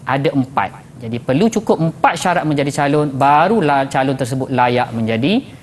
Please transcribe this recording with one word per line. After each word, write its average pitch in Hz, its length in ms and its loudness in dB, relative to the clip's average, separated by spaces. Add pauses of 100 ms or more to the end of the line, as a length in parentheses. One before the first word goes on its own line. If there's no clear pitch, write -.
Ada 139 240 0
empat. 127 400 -2 (320)
Jadi 117 160 -8
perlu 151 320 2
cukup 214 320 0
empat 165 320 0
syarat 170 320 0
menjadi 147 240 0
calon, 147 400 0
barulah 143 800 2
calon 135 240 0
tersebut 131 340 -4
layak 123 460 2
menjadi 113 480 0 (200)